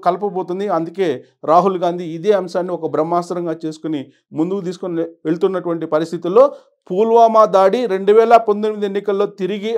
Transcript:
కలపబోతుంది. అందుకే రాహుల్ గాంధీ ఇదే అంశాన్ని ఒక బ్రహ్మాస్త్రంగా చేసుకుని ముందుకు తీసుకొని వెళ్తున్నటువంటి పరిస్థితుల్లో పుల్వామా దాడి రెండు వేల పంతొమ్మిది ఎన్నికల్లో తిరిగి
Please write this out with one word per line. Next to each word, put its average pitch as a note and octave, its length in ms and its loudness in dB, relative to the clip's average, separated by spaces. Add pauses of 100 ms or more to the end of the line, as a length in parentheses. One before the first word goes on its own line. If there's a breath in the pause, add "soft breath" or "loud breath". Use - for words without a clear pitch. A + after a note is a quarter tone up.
కలపబోతుంది. F#3 580 -4 (120)
అందుకే E3+ 300 -4 (440 soft breath)
రాహుల్ F3+ 320 4
గాంధీ F3 240 -4 (100)
ఇదే G3+ 220 0
అంశాన్ని F3+ 380 -6
ఒక D#3 180 -6
బ్రహ్మాస్త్రంగా F3 600 -2 (100)
చేసుకుని D#3 360 -6 (380 soft breath)
ముందుకు F#3 280 -2
తీసుకొని F3 400 -6 (220)
వెళ్తున్నటువంటి F3 560 -4 (100)
పరిస్థితుల్లో F3 500 2 (440 loud breath)
పుల్వామా A3 560 4 (140)
దాడి F#3+ 200 4 (160)
రెండు G3 240 2
వేల A#3 160 6 (140)
పంతొమ్మిది G#3 420 -2
ఎన్నికల్లో G3+ 340 -2 (140)
తిరిగి G3+ 380 -4